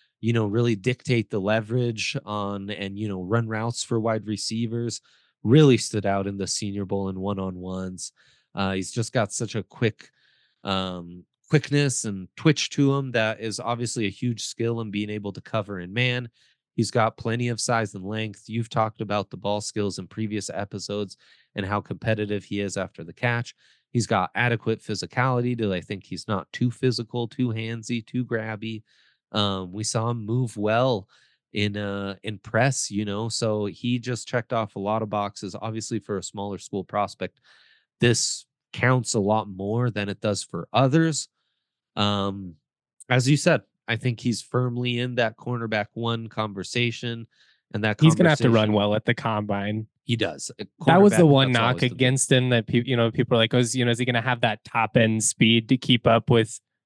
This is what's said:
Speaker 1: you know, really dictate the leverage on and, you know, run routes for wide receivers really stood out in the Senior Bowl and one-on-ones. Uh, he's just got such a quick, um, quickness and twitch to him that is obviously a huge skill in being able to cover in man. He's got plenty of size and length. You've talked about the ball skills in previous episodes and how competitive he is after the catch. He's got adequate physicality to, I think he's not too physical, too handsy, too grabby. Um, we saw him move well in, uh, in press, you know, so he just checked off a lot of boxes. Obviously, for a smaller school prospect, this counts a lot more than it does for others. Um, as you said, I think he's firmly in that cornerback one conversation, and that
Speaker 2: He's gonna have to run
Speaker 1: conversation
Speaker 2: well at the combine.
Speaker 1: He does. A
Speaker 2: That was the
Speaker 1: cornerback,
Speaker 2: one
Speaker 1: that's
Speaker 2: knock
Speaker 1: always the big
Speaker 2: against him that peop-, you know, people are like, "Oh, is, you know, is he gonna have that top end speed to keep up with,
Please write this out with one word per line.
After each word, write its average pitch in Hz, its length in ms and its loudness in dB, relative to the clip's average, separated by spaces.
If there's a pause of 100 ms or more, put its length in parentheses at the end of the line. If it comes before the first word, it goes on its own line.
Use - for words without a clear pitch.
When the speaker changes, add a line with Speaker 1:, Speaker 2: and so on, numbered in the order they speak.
(200)
Speaker 1:
you 117 140 0
know, 113 140 2
really 117 280 2
dictate 117 540 -2
the 107 100 -4
leverage 113 840 -2
on 101 440 -6
and, 98 300 -8
you 110 80 -4
know, 95 160 -4
run 113 240 0
routes 113 360 -4
for 117 160 -2
wide 110 280 -2
receivers 113 720 -4 (440)
really 135 340 10
stood 104 280 -2
out 98 220 0
in 101 100 -4
the 95 100 -2
Senior 101 360 -4
Bowl 98 240 -2
and 95 120 -6
one-on-ones. 92 920 -6 (420)
Uh, 95 200 -2
he's 95 180 -4
just - 220 -4
got 110 180 0
such - 240 -6
a 104 80 -4
quick, - 460 -2 (560)
um, 90 580 -6 (260)
quickness 143 540 2
and 95 320 -6
twitch - 360 2
to 139 220 4
him 135 180 -2
that 110 280 0
is 107 220 -4
obviously 117 440 -2
a 98 40 0
huge 117 340 -4
skill 117 380 -4
in 110 100 -8
being 104 180 -2
able 104 220 -6
to - 80 -14
cover 101 400 -6
in 90 140 -10
man. 123 340 0 (480)
He's 110 160 0
got 113 260 2
plenty 120 320 -2
of 113 100 -4
size 113 360 -2
and 92 100 -10
length. 107 420 -6
You've 113 220 -4
talked 110 320 -2
about 104 280 -2
the 95 80 -14
ball 101 220 -2
skills 101 400 -4
in 90 80 -12
previous 107 420 -6
episodes 101 680 -8 (380)
and 98 100 -4
how 101 160 -2
competitive 104 640 -4
he 101 160 -4
is 98 160 -4
after 87 260 -8
the 85 80 -14
catch. 120 420 -4 (380)
He's 117 160 0
got 95 280 2
adequate 113 460 0
physicality 123 760 -2
to, 104 160 0
I 87 80 -2
think 92 240 -10
he's - 220 -10
not 98 260 -4
too 123 180 0
physical, 120 560 -4
too 127 220 -2
handsy, 113 560 -6
too 123 180 -4
grabby. 110 600 -6 (500)
Um, 95 400 -2
we 107 100 -6
saw 113 280 -2
him 117 140 -6
move 120 300 -2
well 110 540 0 (420)
in, 104 240 -2
uh, 98 480 -6
in 104 140 -10
press, 123 520 0
you 104 140 -2
know, 104 240 -4
so 107 380 -2
he 120 340 -2
just 117 280 -6
checked 123 260 -4
off 113 220 -4
a 104 40 -8
lot 104 220 -2
of 107 80 -4
boxes. 101 500 -4
Obviously, 110 400 -6
for 101 180 -6
a - 60 -6
smaller 101 360 -8
school 95 260 -6
prospect, 98 560 -6 (580)
this - 460 2 (260)
counts 123 440 2
a 113 40 4
lot 104 300 2
more 104 400 -2
than 101 180 -2
it 98 140 -6
does 104 220 0
for 85 280 -8
others. 143 560 2 (680)
Um, 98 580 -2 (540)
as 123 200 4
you 151 60 6
said, 143 260 2 (260)
I 117 80 -2
think 117 240 -4
he's 117 240 -4
firmly 123 560 -4
in 123 160 -4
that 113 220 0
cornerback 113 560 -4
one 117 360 -4
conversation, 113 960 -4 (480)
and 104 100 -2
that 107 160 0
Speaker 2:
He's 160 140 8
gonna 170 160 6
have 147 100 4
to 127 100 4
run 110 180 6
Speaker 1:
conversation 107 60 2
Speaker 2:
well 104 220 4
at 107 100 -2
the 117 100 2
combine. 104 720 -2 (160)
Speaker 1:
He 117 120 0
does. 101 440 -4
A 104 60 -10 (200)
Speaker 2:
That 175 160 8
was 208 120 8
the 175 100 8
Speaker 1:
cornerback, 160 60 10
Speaker 2:
one 135 220 6
Speaker 1:
that's 120 80 4
Speaker 2:
knock 113 100 4
Speaker 1:
always 123 120 0
the 127 80 4
big - 40 0
Speaker 2:
against 131 380 2
him 127 180 6
that 117 180 2
peop-, 120 200 2
you 131 80 0
know, 117 140 4
people 120 260 2
are 113 40 4
like, 113 160 4
"Oh, - 20 6
is, 120 180 2
you 127 100 0
know, 120 60 4
is 113 60 0
he 123 80 -2
gonna 120 160 0
have 120 200 -2
that 110 220 0
top 113 320 -2
end 110 280 4
speed 113 460 4
to 131 80 6
keep - 280 2
up 117 240 4
with, 113 300 4 (260)